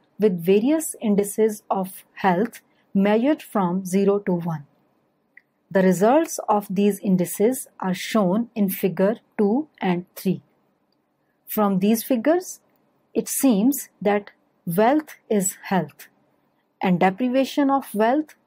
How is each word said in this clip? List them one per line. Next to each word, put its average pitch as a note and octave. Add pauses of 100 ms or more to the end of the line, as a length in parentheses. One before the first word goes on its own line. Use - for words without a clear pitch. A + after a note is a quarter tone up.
(200)
with F#3
various A#3+
indices G#3
of F#3+ (120)
health F#3 (320)
measured A3+
from F#3+
zero G3
to G3
one. E3 (1040)
The F#3+
results A3 (100)
of G#3
these G3
indices G3+ (120)
are F#3
shown G#3
in G3+
figure F#3+ (200)
two A3+ (120)
and F3+ (100)
three. E3 (1040)
From G3+
these G#3+
figures, D4 (520)
it -
seems B3 (120)
that G3+ (340)
wealth A3+ (140)
is G3
health, - (720)
and F3+
deprivation B3+
of C4+
wealth A#3 (120)